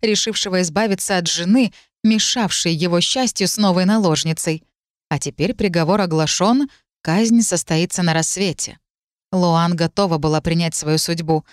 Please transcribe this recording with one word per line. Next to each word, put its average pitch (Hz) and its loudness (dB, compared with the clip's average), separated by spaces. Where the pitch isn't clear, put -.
решившего 202 -2
избавиться 190 -2
от 175 -2
жены, 196 2
мешавшей 214 0
его 170 0
счастью 208 -2
с - -4
новой 185 2
наложницей? 160 0
А 151 -4
теперь 156 -4
приговор 185 2
оглашен, 180 2
казнь 226 2
состоится 175 -2
на 165 2
рассвете. 165 -4
Луан 175 2
готова 165 0
была 151 0
принять 165 -2
свою 156 0
судьбу — 160 -2